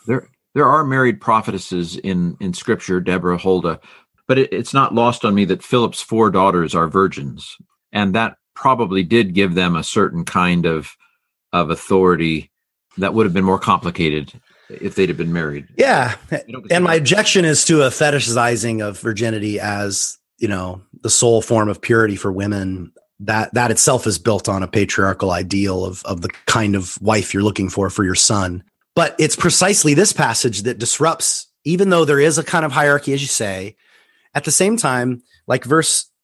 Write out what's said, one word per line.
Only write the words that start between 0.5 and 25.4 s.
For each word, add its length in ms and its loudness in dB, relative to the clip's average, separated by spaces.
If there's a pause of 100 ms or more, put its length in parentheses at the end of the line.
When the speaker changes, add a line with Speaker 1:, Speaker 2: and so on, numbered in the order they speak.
Speaker 1:
there 120 4
are 160 4
married 380 0
prophetesses 720 -2
in, 460 -2
in 140 -4
Scripture, 440 -2
Deborah, 380 -2
Huldah, 420 0 (480)
but 120 2
it, 120 0
it's 220 -6
not 220 2
lost 280 2
on 120 2
me 100 4
that 180 0
Philip's 380 0
four 300 2
daughters 420 2
are 140 0
virgins, 680 -2 (360)
and 240 0
that 220 -2 (180)
probably 480 0
did 320 2
give 180 2
them 220 0
a 80 -4
certain 420 0
kind 400 0
of, 320 -4 (540)
of 180 0
authority 840 0 (460)
that 160 -2
would 140 2
have 60 -2
been 100 0
more 160 2
complicated 720 -2 (360)
if 260 -10
they'd 140 2
have 80 -4
been 160 -4
married. 340 -6 (100)
Speaker 2:
Yeah. 380 2 (160)
Speaker 1:
You 160 -4
know, 140 -16
'cause 100 -4
Speaker 2:
And 120 2
my 100 2
Speaker 1:
people 80 4
Speaker 2:
objection 440 2
is 200 2
to 180 4
a 60 2
fetishizing 920 0
of 180 -8
virginity 600 -4
as, 580 -4 (200)
you 100 -4
know, 340 -6 (200)
the 80 -4
sole 320 4
form 280 0
of 120 -6
purity 340 2
for 160 -6
women. 600 -6 (280)
That, 340 -2
that 180 2
itself 360 2
is 100 0
built 320 0
on 140 -2
a 40 -4
patriarchal 640 0
ideal 540 -2